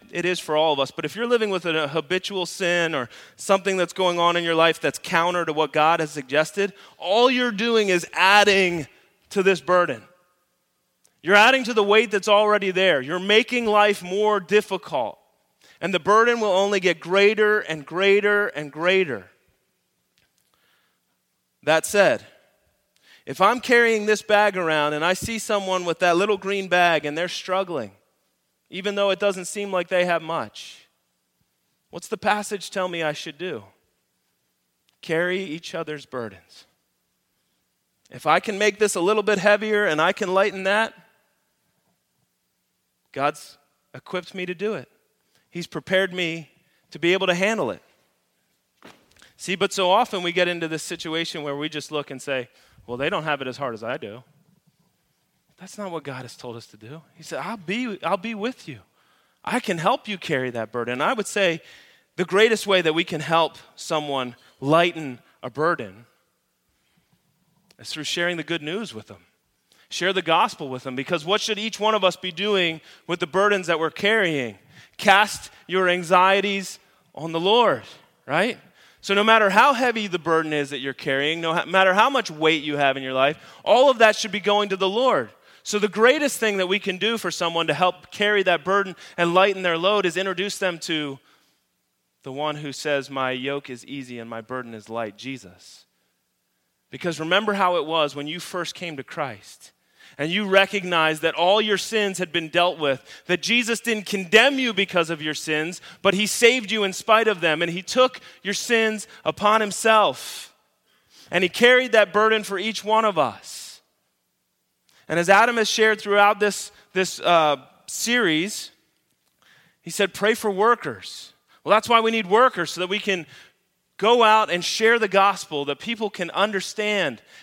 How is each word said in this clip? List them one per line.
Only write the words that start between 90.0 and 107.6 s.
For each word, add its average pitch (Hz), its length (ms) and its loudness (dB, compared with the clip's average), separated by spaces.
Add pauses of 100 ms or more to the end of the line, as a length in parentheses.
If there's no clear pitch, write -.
is 165 100 -2
introduce 190 420 -4
them 175 220 -4
to 151 380 -6 (1040)
the 135 100 -14
one 147 240 -6
who 147 160 -10
says, 139 380 -4
"My 131 220 -2
yoke 139 360 -6
is 123 160 -14
easy 123 360 -12
and 117 100 -14
my 117 100 -10
burden 120 340 -12
is 104 140 -18
light," 113 280 -8
Jesus. 117 680 -16 (1040)
Because 151 300 -8
remember 196 360 0
how 185 220 0
it 151 80 -2
was 156 300 -2
when 143 140 -10
you 170 100 -8
first - 380 -10
came 165 200 -12
to 131 80 -12
Christ - 680 -12 (440)
and 151 140 -4
you 202 160 -2
recognized 180 760 2
that 160 120 0
all 185 260 4
your 214 180 0
sins 202 400 -4
had 175 120 -6
been 160 180 -4
dealt 175 300 0
with, 139 240 -2 (240)
that 175 160 0
Jesus 233 380 0
didn't 214 260 -4
condemn 214 540 2
you 240 120 -2
because 180 380 0
of 156 100 -6
your 156 140 -4
sins, 156 460 -4 (220)
but 190 120 2
he 208 100 0
saved 233 460 2
you 214 140 0
in 190 80 -4
spite 220 340 2
of 202 140 0
them, 160 220 0